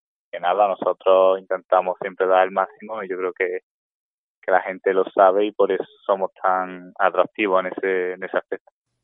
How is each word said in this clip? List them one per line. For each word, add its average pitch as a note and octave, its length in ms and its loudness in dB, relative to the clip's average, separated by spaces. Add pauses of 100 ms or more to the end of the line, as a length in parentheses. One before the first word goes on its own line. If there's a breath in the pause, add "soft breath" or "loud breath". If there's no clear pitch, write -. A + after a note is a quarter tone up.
(320)
que F2 80 -10
nada, F#2 280 2
nosotros F#2+ 720 2
intentamos F#2 600 -2
siempre F#2+ 280 -4
dar F#2 180 4
el F#2+ 60 -4
máximo G#2 500 -6
y F#2+ 80 -10
yo F#2 80 -8
creo F#2 160 -4
que, F#2 260 -6 (840)
que - 100 -6
la F#2 100 4
gente F#2+ 320 -4
lo F#2 120 2 (100)
sabe G2+ 320 4
y G#2+ 60 -6
por G2 180 0
eso F#2+ 140 -2 (200)
somos F#2+ 240 -2 (140)
tan F#2 560 -4
atractivos F#2 640 0
en F#2 100 -6
ese, F#2 420 -4
en F#2 100 -14
ese F2+ 140 -6
aspecto. - 340 -10 (320)